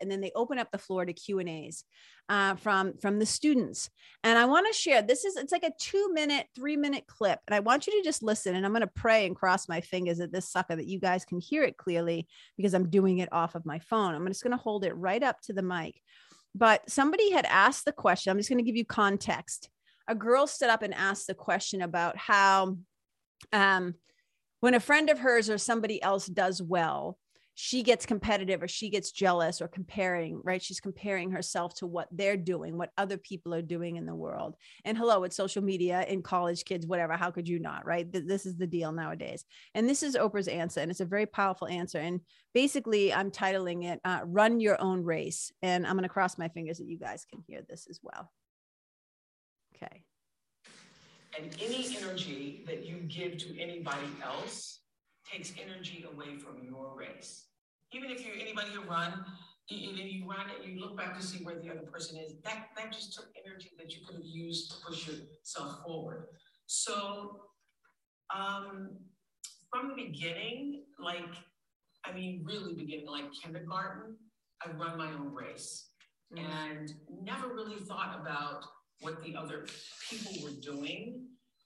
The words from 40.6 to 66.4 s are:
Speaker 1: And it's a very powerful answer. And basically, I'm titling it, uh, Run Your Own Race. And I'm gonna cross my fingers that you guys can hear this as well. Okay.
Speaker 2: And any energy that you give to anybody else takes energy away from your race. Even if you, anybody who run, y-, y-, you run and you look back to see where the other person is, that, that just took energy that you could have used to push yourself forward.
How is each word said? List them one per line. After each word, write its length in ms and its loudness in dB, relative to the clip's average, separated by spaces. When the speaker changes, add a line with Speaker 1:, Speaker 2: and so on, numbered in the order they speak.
Speaker 1:
And 100 -2
it's 100 -4
a 40 -2
very 220 0
powerful 420 0
answer. 300 -4
And 240 -4
basically, 580 4
I'm 180 2
titling 540 0
it, 220 -4
uh, 180 0
Run 340 6
Your 220 6
Own 240 2
Race. 560 -2
And 260 2
I'm 100 0
gonna 120 0
cross 300 0
my 100 -4
fingers 300 -8
that 100 -10
you 100 -8
guys 320 -10
can 160 -18
hear 220 -14
this 200 -18
as 140 -18
well. 300 -16
Okay. 260 -16
Speaker 2:
And 240 -12
any 360 -4
energy 680 -8
that 200 -8
you 140 -10
give 360 -8
to 240 -12
anybody 460 -8
else 560 -10
takes 220 -14
energy 480 -14
away 280 -14
from 260 -18
your 320 -14
race. 520 -18
Even 180 -10
if 140 -10
you, 160 -14
anybody 300 -8
who 100 -12
run, 220 -4
y-, 240 -12
y-, 180 -10
you 140 -10
run 200 -8
and 80 -14
you 80 -12
look 160 -12
back 180 -8
to 80 -12
see 220 -10
where 120 -10
the 120 -12
other 140 -12
person 240 -12
is, 280 -14
that, 300 -10
that 160 -12
just 220 -14
took 140 -16
energy 340 -20
that 140 -16
you 140 -18
could 100 -16
have 80 -14
used 460 -10
to 60 -16
push 200 -12
yourself 800 -14
forward. 440 -12